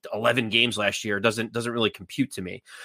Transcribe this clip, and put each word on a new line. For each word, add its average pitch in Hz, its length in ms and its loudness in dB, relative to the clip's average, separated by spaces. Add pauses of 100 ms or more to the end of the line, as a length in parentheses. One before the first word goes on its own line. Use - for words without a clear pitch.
(120)
eleven 117 360 2
games 117 280 2
last 101 280 0
year 101 160 0
doesn't, 113 320 0
doesn't 120 200 -4
really 113 160 2
compute - 440 -6
to 98 100 -8
me. 92 220 -10 (200)